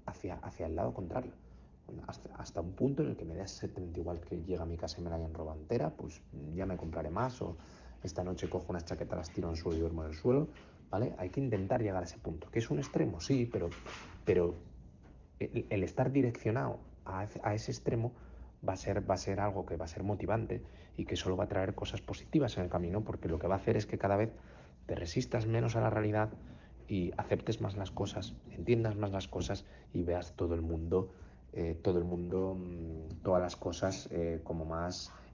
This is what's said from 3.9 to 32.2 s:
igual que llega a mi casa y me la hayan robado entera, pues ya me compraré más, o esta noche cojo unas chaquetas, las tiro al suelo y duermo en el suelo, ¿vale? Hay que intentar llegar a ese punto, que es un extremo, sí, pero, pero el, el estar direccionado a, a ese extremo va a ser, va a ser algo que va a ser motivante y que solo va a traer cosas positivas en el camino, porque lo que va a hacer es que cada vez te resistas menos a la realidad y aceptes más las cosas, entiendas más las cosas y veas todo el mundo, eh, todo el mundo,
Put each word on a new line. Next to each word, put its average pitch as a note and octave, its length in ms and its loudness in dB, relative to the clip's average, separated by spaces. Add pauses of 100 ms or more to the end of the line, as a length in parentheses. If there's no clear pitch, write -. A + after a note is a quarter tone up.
igual E2+ 200 -2
que E2+ 220 -6
llega E2+ 220 -2
a - 20 -2
mi E2 100 -2
casa E2 240 -6
y F2 40 -4
me F2 60 -4
la E2+ 60 -2
hayan D#2+ 160 -2
robado D#2 280 -6
entera, - 300 2
pues - 300 -10 (340)
ya F#2+ 120 0
me F#2 100 0
compraré D#2 340 -4
más, A#2 300 0
o F2+ 160 -4 (460)
esta F2+ 220 -2
noche F2+ 260 -2
cojo F2+ 200 -2
unas F2 140 -2
chaquetas, F2 320 -4
las E2 140 -6
tiro E2+ 180 -2
al E2 80 0
suelo E2 220 0
y - 20 2
duermo E2 220 0
en D#2 80 -4
el D#2 60 -6
suelo, C3+ 320 4 (420)
¿vale? G#2+ 280 2
Hay F2+ 120 -2
que C#3 100 0
intentar A2+ 420 2
llegar F#2 200 2
a E2 40 -4
ese - 120 -10
punto, - 320 -6
que - 80 0
es A2+ 120 0
un D3 80 2
extremo, C#3 420 0
sí, B2 300 4
pero, F2 200 0 (540)
pero F2 300 8 (840)
el, - 300 0
el G2 160 4
estar B2+ 280 2
direccionado A#2+ 680 4 (260)
a, G2 220 -2 (160)
a G#2+ 120 2
ese A2 160 -2
extremo A#2 420 0 (540)
va F#2 60 2
a F#2 40 0
ser, G2 320 0
va G2 60 8
a F2 40 2
ser G2 220 0
algo G2 260 2
que F2 100 -2
va E2 80 -2
a E2+ 40 -6
ser G2 140 -6
motivante G2+ 600 2 (340)
y - 80 0
que - 120 -2
solo F#2 200 2
va G2 80 4
a - 40 -2
traer F#2+ 260 2
cosas - 260 -4
positivas - 560 2
en F#2 80 2
el F2 60 -2
camino, F2+ 320 2
porque - 260 -2
lo E2 100 2
que E2+ 80 0
va F#2 80 6
a G2 40 2
hacer G#2 180 4
es G#2+ 100 4
que - 120 -2
cada G2 180 6
vez A2 140 6 (560)
te - 80 -2
resistas A2+ 520 0
menos A2+ 300 4
a A2+ 40 6
la A2+ 100 6
realidad G#2+ 400 4 (580)
y F#2 280 2
aceptes - 440 2
más G2 160 0
las G2 140 -2
cosas, - 440 -2 (160)
entiendas A2+ 460 2
más G2+ 160 0
las F#2+ 160 -2
cosas G2 360 -2 (280)
y F2 100 0
veas F2 320 0
todo E2+ 200 0
el E2 80 0
mundo, E2 500 2 (400)
eh, E2 300 0
todo F2+ 160 4
el E2+ 60 4
mundo, F2+ 540 0